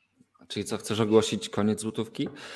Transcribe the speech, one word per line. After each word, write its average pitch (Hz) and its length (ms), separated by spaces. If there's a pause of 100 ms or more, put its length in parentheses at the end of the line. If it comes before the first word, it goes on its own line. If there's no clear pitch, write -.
(500)
Czyli 104 160
co, 110 120
chcesz 104 220
ogłosić 110 500
koniec 104 320
złotówki? 110 480 (260)